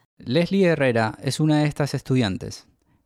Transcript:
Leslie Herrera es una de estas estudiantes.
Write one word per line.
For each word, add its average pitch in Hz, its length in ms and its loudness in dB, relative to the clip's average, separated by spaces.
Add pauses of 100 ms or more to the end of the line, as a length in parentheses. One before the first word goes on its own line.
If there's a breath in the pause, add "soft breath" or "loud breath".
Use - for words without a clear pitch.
(160)
Leslie 175 480 0
Herrera 131 580 2
es 139 180 -4
una 151 200 4
de 151 80 2
estas 143 240 -4
estudiantes. 117 760 -4 (380)